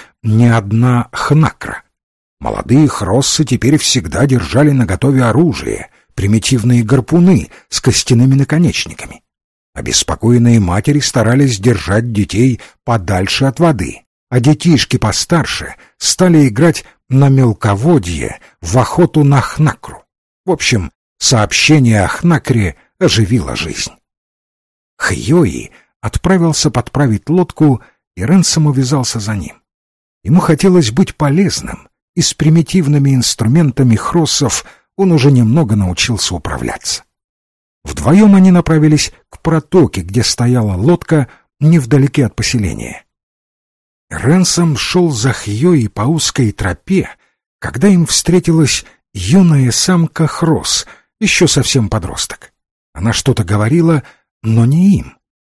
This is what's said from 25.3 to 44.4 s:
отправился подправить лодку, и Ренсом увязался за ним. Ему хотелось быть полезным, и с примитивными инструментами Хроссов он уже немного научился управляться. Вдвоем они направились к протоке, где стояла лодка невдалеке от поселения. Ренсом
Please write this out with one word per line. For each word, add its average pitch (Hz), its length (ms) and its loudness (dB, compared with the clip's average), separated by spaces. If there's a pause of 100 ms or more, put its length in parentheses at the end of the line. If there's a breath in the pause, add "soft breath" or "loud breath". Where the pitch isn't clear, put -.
отправился 165 720 -2
подправить 123 580 -2
лодку, 160 540 0 (340 soft breath)
и 90 80 -8
Ренсом 165 420 2
увязался 131 540 -2
за 104 160 -6
ним. - 260 -12 (600)
Ему 165 160 2
хотелось 170 500 2
быть 147 240 -2
полезным, - 720 -4 (260)
и 170 80 -2
с - 120 -2
примитивными 147 800 2
инструментами 127 840 0
Хроссов - 680 -2 (320 soft breath)
он 190 160 2
уже 143 180 4
немного 120 460 2
научился 95 580 -4
управляться. - 720 -8 (800)
Вдвоем 196 500 2
они 190 160 6
направились 156 600 2 (180 soft breath)
к - 100 -20
протоке, 156 600 0
где 98 200 -4
стояла 120 520 -2
лодка 147 540 0 (320 soft breath)
невдалеке 139 680 2
от - 100 -8
поселения. 82 680 -6 (1040)
Ренсом 170 680 0